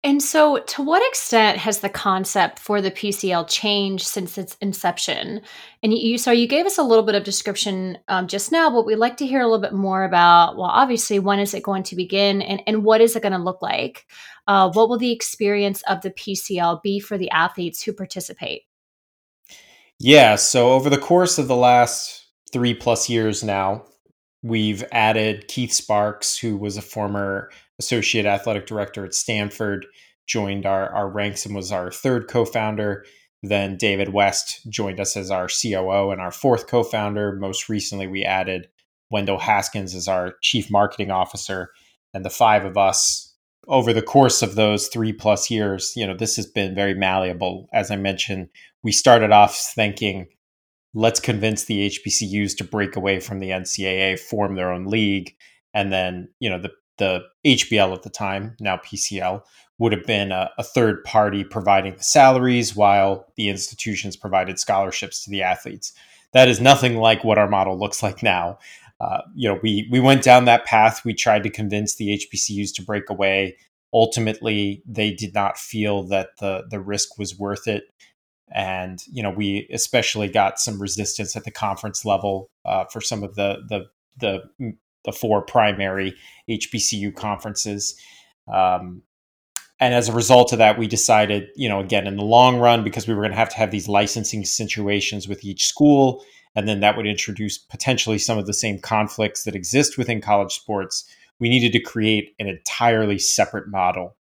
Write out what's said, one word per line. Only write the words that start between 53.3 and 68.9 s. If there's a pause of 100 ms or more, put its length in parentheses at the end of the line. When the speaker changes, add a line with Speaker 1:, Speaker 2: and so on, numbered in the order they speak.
Speaker 2:
the
N
C
A
A,
form
their
own
league." (380)
And
then, (100)
you
know,
the, (260)
the (220)
H
B
L
at
the
time,
now
P
C
L, (340)
would
have
been
a,
a
third
party
providing
the
salaries
while (120)
the
institutions
provided
scholarships
to
the
athletes. (400)
That
is
nothing
like
what
our
model
looks
like
now. (420)